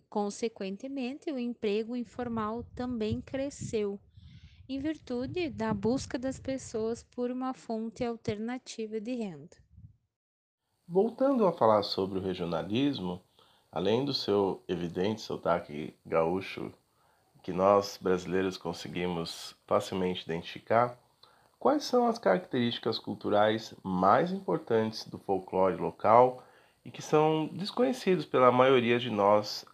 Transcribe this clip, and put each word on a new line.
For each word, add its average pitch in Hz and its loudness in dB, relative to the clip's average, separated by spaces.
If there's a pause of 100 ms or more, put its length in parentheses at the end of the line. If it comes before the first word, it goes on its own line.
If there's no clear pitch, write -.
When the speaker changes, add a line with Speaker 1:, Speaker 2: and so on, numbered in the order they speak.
Speaker 1:
consequentemente, 226 -6
o 262 -6
emprego 226 -4
informal 233 -6 (120)
também 247 -4
cresceu, 220 -6 (680)
em 262 -6
virtude 285 -4
da 220 -4
busca 226 -2
das 262 -6
pessoas 233 -6
por 247 -6
uma 254 -6
fonte 226 -6
alternativa 220 -6
de 240 -6
renda. 185 -8 (1300)
Speaker 2:
Voltando 226 2
a 170 4
falar 110 6
sobre 95 -2
o - -4
regionalismo, 92 -2 (520)
além 107 0
do 139 -4
seu 101 0
evidente 90 -2
sotaque 76 -4 (140)
gaúcho, 82 -2 (680)
que 92 -8
nós 101 4
brasileiros 92 0
conseguimos 87 -6 (100)
facilmente 92 0
identificar, 110 -2 (640)
quais 285 2
são 247 2
as 226 0
características 123 0
culturais 107 0
mais 98 4
importantes 139 -2
do 90 -12
folclore 92 0
local 110 4 (380)
e 123 -16
que - -14
são 156 2
desconhecidos 202 -2
pela 127 6
maioria 123 6
de 123 -4
nós 104 4